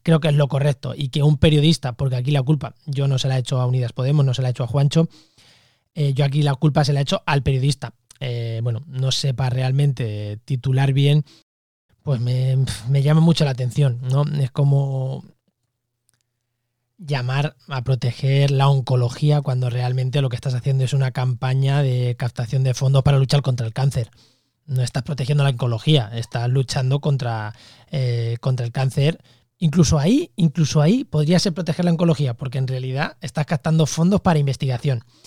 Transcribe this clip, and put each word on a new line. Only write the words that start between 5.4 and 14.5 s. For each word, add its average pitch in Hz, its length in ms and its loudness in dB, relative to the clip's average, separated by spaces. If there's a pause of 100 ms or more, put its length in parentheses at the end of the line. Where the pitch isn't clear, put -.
eh, 143 180 0
yo 143 120 2
aquí 143 180 0
la 143 100 2
culpa 147 300 0
se 143 100 0
la 139 60 0
he 143 40 0
hecho 190 220 -4
al 143 160 0
periodista. 135 520 -2 (260)
Eh, 117 420 -6
bueno, 117 240 -4
no 131 260 -4
sepa 131 380 -2
realmente 123 960 -2
titular 135 480 0
bien, 143 320 4 (760)
pues 131 160 -2
me, 127 380 0 (320)
me 139 120 2
llama 151 200 4
mucho 165 240 2
la 139 60 -2
atención, 123 480 -2 (120)
¿no? 143 140 0 (140)
Es 135 120 -2